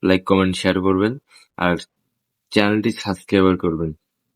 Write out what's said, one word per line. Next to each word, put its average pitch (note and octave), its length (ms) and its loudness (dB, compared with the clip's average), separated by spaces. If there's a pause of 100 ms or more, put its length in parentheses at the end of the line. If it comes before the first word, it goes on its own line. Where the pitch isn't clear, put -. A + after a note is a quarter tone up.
লাইক, F#2 240 2
কমেন্ট, F#2+ 300 2
শেয়ার F#2 200 0 (100)
করবেন F#2+ 260 2 (460)
আর F2 160 0 (800)
চ্যানেলটি G#2+ 380 0 (120)
সাবস্ক্রাইবার F#2+ 540 0
করবেন। E2 340 -4 (460)